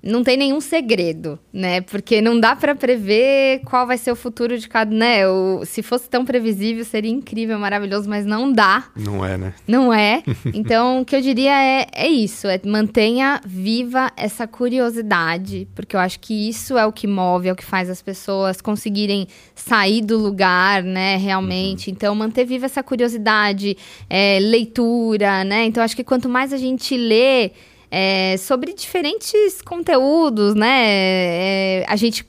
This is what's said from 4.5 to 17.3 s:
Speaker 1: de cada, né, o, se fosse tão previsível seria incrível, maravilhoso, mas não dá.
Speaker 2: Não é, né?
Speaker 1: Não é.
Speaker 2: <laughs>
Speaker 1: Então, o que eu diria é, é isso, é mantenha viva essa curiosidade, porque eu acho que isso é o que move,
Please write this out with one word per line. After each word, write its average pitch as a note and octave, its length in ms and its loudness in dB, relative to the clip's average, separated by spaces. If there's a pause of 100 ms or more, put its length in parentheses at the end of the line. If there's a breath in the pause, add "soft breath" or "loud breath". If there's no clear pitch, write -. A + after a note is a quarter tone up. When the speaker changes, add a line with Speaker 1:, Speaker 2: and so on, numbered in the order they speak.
Speaker 1:
de A3+ 100 -10
cada, A3 260 0
né, A3 360 4
o, F#3+ 340 0
se - 180 -8
fosse B3 280 -4
tão B3+ 160 0
previsível A3+ 580 -2
seria A3 260 -4
incrível, A3+ 480 -4
maravilhoso, G3+ 520 -4
mas G#3 160 -2
não A3 260 0
dá. A3 460 4
Speaker 2:
Não G2+ 260 -4
é, F#2+ 140 -2
né? F#2 160 -6 (120)
Speaker 1:
Não B3 280 4
é. G#3+ 280 2 (140)
Speaker 2:
<laughs> - 180 -6
Speaker 1:
Então, A#3 480 2
o B3 40 -2
que C#4+ 100 -2
eu C4+ 60 2
diria C4+ 360 2
é, C4+ 360 2
é - 160 -2
isso, A3+ 380 0
é F#3 180 0
mantenha A3 800 2
viva A#3 720 -2
essa A3 280 -6
curiosidade, G3+ 1300 -2
porque - 220 -10
eu F#3+ 60 2
acho F#3 180 -2
que G#3+ 300 -4
isso A#3+ 280 -4
é A3 80 4
o G#3+ 60 0
que A3 160 -6
move, F3+ 400 0